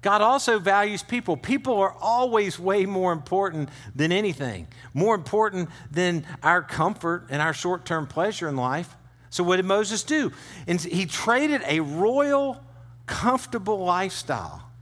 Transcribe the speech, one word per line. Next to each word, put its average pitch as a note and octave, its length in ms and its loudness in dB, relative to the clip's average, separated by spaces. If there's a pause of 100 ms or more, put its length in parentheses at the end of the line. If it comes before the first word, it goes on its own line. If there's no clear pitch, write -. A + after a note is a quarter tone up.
God G#3 200 4
also A#3 380 4
values G3+ 420 2
people. A#3+ 340 -4
People B3 440 0
are F#3+ 200 2
always A3 600 2
way F#3+ 260 2
more F#3 260 0
important E3 580 -2 (260)
than D#3 160 2
anything, C#3+ 560 -2 (260)
more G#3 220 4
important F#3+ 540 0 (200)
than E3+ 360 0 (180)
our E3+ 180 6
comfort D#3+ 680 -2
and C#3+ 120 -2
our D#3 120 0
short-term E3+ 540 -4
pleasure F3 400 -2
in C#3+ 80 -4
life. C3+ 400 -4 (340)
So - 140 -2
what F3+ 120 4
did F#3 100 2
Moses G3+ 380 0
do? D4 280 0 (360)
And F3 120 0
he F3 280 -2
traded C4 580 0
a D3+ 140 0
royal, C4 840 0 (440)
comfortable G#3 760 -2
lifestyle F3 880 -2 (120)